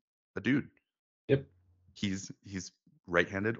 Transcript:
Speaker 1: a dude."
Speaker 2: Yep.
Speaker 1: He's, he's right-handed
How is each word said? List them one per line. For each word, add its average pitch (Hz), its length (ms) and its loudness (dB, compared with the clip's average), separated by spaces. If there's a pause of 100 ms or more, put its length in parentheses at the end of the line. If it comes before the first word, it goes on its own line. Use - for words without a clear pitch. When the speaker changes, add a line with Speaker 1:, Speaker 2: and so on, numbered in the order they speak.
(380)
Speaker 1:
a 98 40 -6
dude." 131 280 2 (580)
Speaker 2:
Yep. 139 200 2 (460)
Speaker 1:
He's, 98 380 -4 (120)
he's 98 280 -10 (360)
right-handed 98 520 0